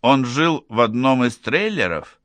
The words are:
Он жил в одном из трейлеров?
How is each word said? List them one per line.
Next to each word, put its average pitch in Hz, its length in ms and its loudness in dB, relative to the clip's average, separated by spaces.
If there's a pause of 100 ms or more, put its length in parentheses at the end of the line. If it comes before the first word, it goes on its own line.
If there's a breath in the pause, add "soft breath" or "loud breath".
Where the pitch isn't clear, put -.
Он 135 240 2
жил 151 440 -2
в 113 120 -2
одном 123 440 2
из 120 120 -2
трейлеров? 131 880 -4